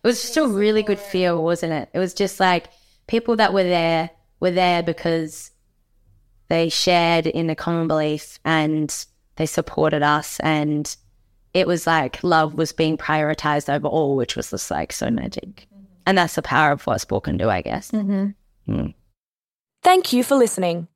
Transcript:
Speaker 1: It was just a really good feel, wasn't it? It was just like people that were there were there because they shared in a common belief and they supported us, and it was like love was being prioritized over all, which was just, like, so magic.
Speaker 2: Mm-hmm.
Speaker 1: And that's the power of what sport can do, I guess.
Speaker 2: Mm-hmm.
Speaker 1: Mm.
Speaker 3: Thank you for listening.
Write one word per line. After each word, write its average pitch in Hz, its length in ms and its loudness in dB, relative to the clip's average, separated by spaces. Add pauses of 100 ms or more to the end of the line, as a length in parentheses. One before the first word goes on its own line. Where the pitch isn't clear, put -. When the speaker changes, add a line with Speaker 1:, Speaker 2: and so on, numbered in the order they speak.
Speaker 1:
It - 40 0
was 240 160 0
just - 140 -6
a 311 100 2
really 208 380 2
good 202 160 -2
feel, 175 420 0
wasn't 170 300 -2
it? 143 200 -4
It - 60 -4
was 180 160 -2
just 196 240 -4
like 185 300 2 (380)
people 226 300 0
that 202 160 4
were 196 120 4
there 170 460 2 (300)
were 180 100 2
there 175 320 2
because 165 680 -4 (960)
they 165 200 2
shared 170 580 2
in 165 240 0
a 156 40 -2
common 165 340 -2
belief 151 560 -2
and 156 600 0 (300)
they 160 100 0
supported 156 560 0
us, 147 380 0
and 151 560 -2 (560)
it 185 140 2
was 170 200 0
like 160 360 0
love 160 320 2
was 160 180 -2
being 160 240 0
prioritized 151 760 -2
over 147 160 -2
all, 143 280 0
which 123 200 -2
was - 140 -8
just, - 200 -8
like, - 220 -4
so - 180 -4
magic. - 640 -8
Speaker 2:
Mm-hmm. - 100 -20 (220)
Speaker 1:
And 190 120 4
that's 170 180 0
the 156 60 -2
power 147 280 2
of - 160 -2
what 104 140 -2
sport - 240 -4
can - 120 -2
do, 110 140 0
I 92 100 0
guess. - 300 -8
Speaker 2:
Mm-hmm. 202 840 -4
Speaker 1:
Mm. - 220 -4 (880)
Speaker 3:
Thank 370 300 4
you 247 100 2
for 277 140 2
listening. 175 600 0